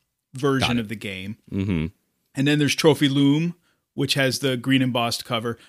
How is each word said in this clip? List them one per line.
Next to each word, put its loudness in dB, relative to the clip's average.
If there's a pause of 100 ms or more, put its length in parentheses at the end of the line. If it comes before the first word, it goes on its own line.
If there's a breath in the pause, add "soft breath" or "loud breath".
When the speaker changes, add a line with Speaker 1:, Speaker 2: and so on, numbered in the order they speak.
(340)
Speaker 1:
version 0
Speaker 2:
Got 0
it. 0
Speaker 1:
of -8
the -6
game. -10 (140)
Speaker 2:
Mm-hmm. -2 (480)
Speaker 1:
And 0
then 2
there's 2
Trophy 4
Loom, 2 (400)
which -2
has 0
the -2
green 2
embossed -2
cover, -4 (120)